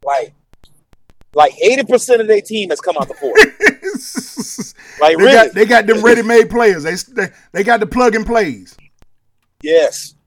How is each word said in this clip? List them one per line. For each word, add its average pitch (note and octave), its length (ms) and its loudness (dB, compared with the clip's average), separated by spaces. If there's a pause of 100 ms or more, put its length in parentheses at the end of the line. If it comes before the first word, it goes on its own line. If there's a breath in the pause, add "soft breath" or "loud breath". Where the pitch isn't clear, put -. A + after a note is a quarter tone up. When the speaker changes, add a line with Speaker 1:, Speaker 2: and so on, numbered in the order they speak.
Speaker 1:
Like, C3 300 -6 (1000)
like, D3 260 4
eighty A#3+ 240 2
percent A#3+ 380 0
of G#3+ 60 -4
their G#3+ 120 2
team G#3 300 -8
has D3 100 -6
come E3+ 180 -6
out C3+ 100 -6
the - 60 -18
portal. C#3+ 360 2
Speaker 2:
<laughs> - 1200 -8 (260 loud breath)
Speaker 1:
Like, D#3+ 200 2
Speaker 2:
They F#3 60 0
Speaker 1:
really? C4 100 6
Speaker 2:
got, A3+ 200 4
they G#3 120 2
got A3 200 2
them A3 140 2
ready-made A3+ 480 2
players. G3+ 340 0
They, D#3+ 120 -6 (180)
they, G3+ 160 -6 (240 soft breath)
they F3+ 100 -4
got A3+ 180 0
the G#3+ 60 -4
plug-and-plays. A3 920 -2 (840)
Speaker 1:
Yes, D#3 520 -2 (120)